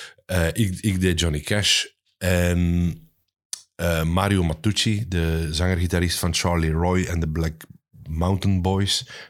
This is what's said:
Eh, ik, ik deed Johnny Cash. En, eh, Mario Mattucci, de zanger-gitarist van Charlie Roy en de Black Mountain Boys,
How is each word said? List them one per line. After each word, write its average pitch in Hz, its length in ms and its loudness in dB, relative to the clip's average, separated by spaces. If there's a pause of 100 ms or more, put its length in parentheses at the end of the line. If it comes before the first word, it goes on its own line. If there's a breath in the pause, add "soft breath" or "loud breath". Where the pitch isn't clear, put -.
(260 loud breath)
Eh, 87 220 0
ik, 95 320 0
ik 95 220 0
deed 90 180 2
Johnny 78 200 0
Cash. - 460 0 (320)
En, 87 760 2 (840)
eh, 85 280 0
Mario 92 400 2
Mattucci, 104 640 0
de 82 460 0
zanger-gitarist 87 680 0
van 85 140 0
Charlie 82 380 0
Roy 90 340 2
en 87 140 -4
de 80 100 -2
Black 80 320 -4 (480)
Mountain 90 520 0
Boys, 95 480 0 (200 loud breath)